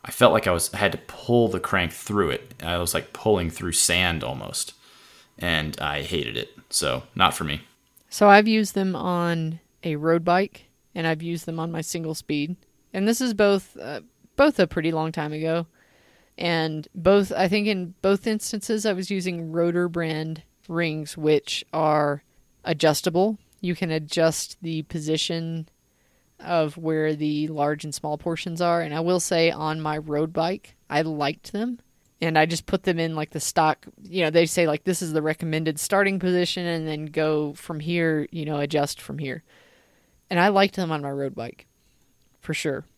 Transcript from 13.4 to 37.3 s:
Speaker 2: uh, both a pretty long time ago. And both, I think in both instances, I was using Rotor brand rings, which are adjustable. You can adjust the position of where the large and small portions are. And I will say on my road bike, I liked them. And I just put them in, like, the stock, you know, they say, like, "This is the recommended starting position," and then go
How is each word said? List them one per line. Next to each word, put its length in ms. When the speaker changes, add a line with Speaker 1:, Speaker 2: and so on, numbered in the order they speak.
Speaker 2:
uh, 240
both 220
a 80
pretty 240
long 220
time 220
ago. 320
And 560
both, 360
I 160
think 200
in 340
both 260
instances, 600
I 80
was 160
using 420
Rotor 360
brand 540
rings, 500
which 560
are 520
adjustable. 760
You 140
can 160
adjust 720
the 200
position 840
of 400
where 360
the 340
large 360
and 100
small 220
portions 440
are. 200
And 140
I 60
will 200
say 300
on 300
my 180
road 340
bike, 420
I 140
liked 500
them. 280
And 160
I 80
just 200
put 180
them 140
in, 160
like, 160
the 100
stock, 460
you 200
know, 80
they 140
say, 220
like, 180
"This 160
is 140
the 80
recommended 580
starting 380
position," 480
and 200
then 200
go 480